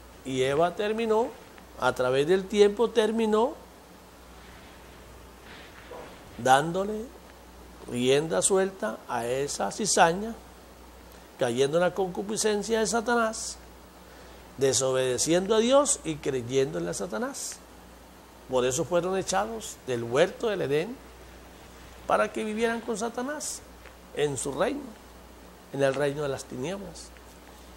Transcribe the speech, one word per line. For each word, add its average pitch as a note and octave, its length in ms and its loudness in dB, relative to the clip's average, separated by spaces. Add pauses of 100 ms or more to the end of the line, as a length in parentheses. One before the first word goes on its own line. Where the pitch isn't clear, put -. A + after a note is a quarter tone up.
(260)
y C3 160 0
Eva D3+ 340 2
terminó, A3 520 2 (520)
a B2 140 2
través C3 340 2
del F#3+ 180 4
tiempo G#3 440 4
terminó A3+ 640 2 (2750)
dándole E3+ 680 4 (840)
rienda C#3 520 2
suelta F#3+ 560 2 (100)
a A#2+ 180 -2
esa C#3 460 -2
cizaña, G3+ 640 4 (1040)
cayendo C3+ 380 2
en F3 60 4
la F3 100 2
concupiscencia G#3 880 0
de A3 80 2
Satanás, A3+ 680 0 (1000)
desobedeciendo C3 1000 2
a A3 40 4
Dios C4 460 4
y D#3+ 100 -4
creyéndole C#3 720 -2
a E3+ 40 -4
Satanás. G#3+ 640 -6 (920)
Por B2+ 160 2
eso C3 200 0
fueron F3 320 0
echados G#3 580 -4 (100)
del A#2+ 200 -2
huerto D#3+ 420 2
del G3 140 -2
Edén, D3+ 340 -2 (1120)
para G#3+ 240 2
que A3 140 -6
vivieran A3+ 340 -2
con A3+ 180 -6
Satanás B3 640 -6 (540)
en C#3+ 220 0
su C#3 160 -4
reino, A#3+ 300 -2 (880)
en C#3 100 0
el C3+ 100 4
reino C#3+ 280 -2
de D3 80 -2
las C3 160 -6
tinieblas. E3+ 640 -10 (680)